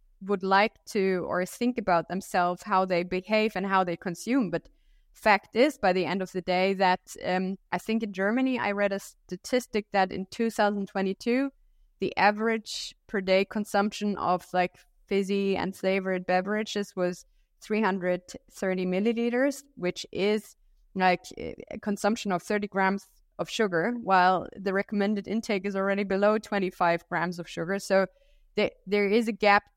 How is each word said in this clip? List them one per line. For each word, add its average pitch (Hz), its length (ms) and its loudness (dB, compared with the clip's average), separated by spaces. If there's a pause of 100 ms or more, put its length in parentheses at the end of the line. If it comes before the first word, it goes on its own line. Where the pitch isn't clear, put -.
(220)
would 190 220 -2
like 190 420 4
to 190 420 0
or 180 180 0
think 247 320 -2
about 175 300 2
themselves, 180 560 -2
how 190 220 2
they 180 180 2
behave 214 520 0
and 185 100 -4
how 190 180 2
they 175 140 -4
consume. 214 520 -2
But 165 180 -4 (460)
fact - 420 2
is, 277 220 4
by 185 160 2
the 180 120 0
end 180 160 -2
of 185 100 -8
the 185 100 -6
day, 185 320 0
that, 185 500 0
um, 185 340 -2 (140)
I 180 60 -2
think 220 260 -4
in 208 100 -8
Germany, 233 440 0
I 202 140 -2
read 202 200 0
a 196 80 -4
statistic - 920 -4
that 190 200 2
in 190 200 -6
two 226 180 -2
thousand 202 380 0
twenty-two, 233 640 -2 (500)
the - 180 -4
average 214 760 0 (120)
per 202 140 -4
day 190 240 2
consumption 208 720 -2
of, 175 360 0
like, 180 240 0 (300)
fizzy 196 480 0
and 185 200 -4
flavored 190 500 -2
beverages 202 680 -2
was 180 300 -2 (360)
three 220 200 -2
hundred 180 400 0 (300)
thirty 185 340 -2
milliliters, 233 760 0 (120)
which 180 360 -6
is, 208 440 -2 (400)
like, 185 260 2 (160)
a - 420 -12
consumption 208 520 -2
of 175 100 -2
thirty 208 260 -4
grams 190 400 -2 (320)
of 170 100 -6
sugar, 196 520 0
while 185 540 4
the 190 180 -4
recommended 202 540 -2
intake 202 380 -2
is 202 100 -4
already 196 280 0
below 202 340 2
twenty-five 185 720 0
grams 175 300 -4
of 170 100 -12
sugar. 170 300 -6
So 190 260 2 (500)
there, 208 160 0 (140)
there 202 220 2
is 214 200 2
a 233 40 -2
gap 202 320 4 (140)